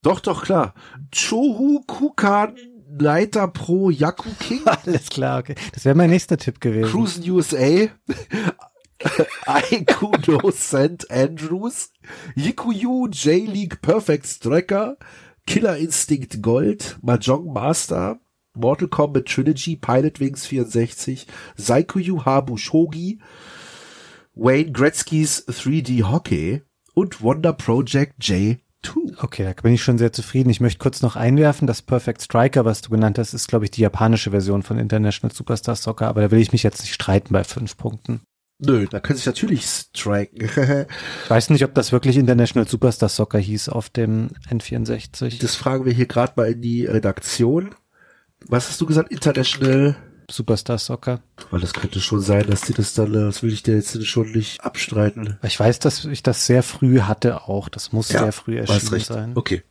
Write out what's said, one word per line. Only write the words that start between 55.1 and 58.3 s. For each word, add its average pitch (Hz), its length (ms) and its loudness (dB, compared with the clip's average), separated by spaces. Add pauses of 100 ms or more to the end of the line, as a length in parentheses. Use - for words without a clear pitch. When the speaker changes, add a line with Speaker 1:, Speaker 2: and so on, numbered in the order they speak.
Speaker 2:
Ich - 180 -4
weiß, 117 200 2
dass 147 260 0
ich 147 160 -8
das - 240 0
sehr 123 160 6
früh 127 380 4
hatte 107 460 0
auch. 98 220 -4
Das - 240 -12
muss 110 180 -2
Speaker 1:
Ja, - 100 2
Speaker 2:
sehr 107 120 0